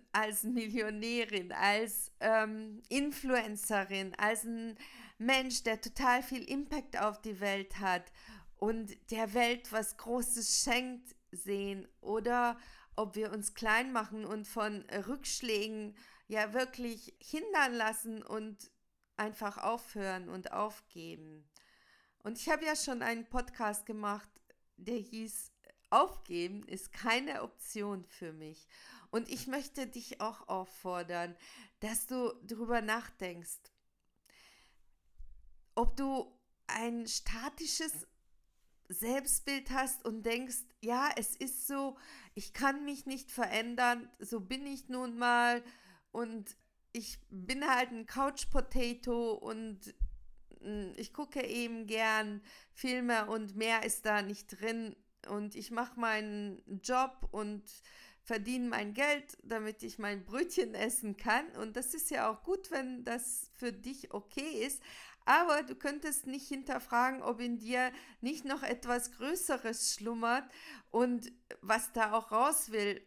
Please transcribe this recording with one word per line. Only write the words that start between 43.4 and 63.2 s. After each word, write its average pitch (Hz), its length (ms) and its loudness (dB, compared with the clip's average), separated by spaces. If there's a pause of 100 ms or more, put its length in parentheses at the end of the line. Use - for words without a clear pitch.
so 214 220 -4
bin 262 240 -4
ich 277 240 -8
nun 254 280 -4
mal 240 460 6 (480)
und 226 460 -6 (340)
ich - 280 -8 (100)
bin 220 400 -2
halt 254 220 6
ein 226 140 -8
Couch 277 440 0
Potato 240 840 4
und, 220 600 -6 (680)
mm, 208 340 -6
ich - 180 -10
gucke 285 320 -4
eben 233 420 -4
gern 214 540 2 (320)
Filme 240 540 2
und 208 280 -4
mehr 220 280 2
ist 220 220 -2
da 208 160 4
nicht 202 260 -6
drin 226 480 -4 (320)
und 208 280 -4
ich 220 160 -10
mache 240 280 -2
meinen 214 600 -2 (200)
Job 262 500 2
und 208 320 -4 (580)
verdiene 240 480 -2
mein 208 240 0
Geld, 285 500 2
damit 214 400 -2
ich 233 160 -8
mein 202 240 -2
Brötchen 233 500 0
essen 214 440 0
kann.“ 240 400 2
Und 214 180 -6
das 254 180 -2
ist - 180 -2
ja 220 200 2
auch 214 120 -4
gut, 381 280 -2
wenn 254 320 -4
das 240 500 -4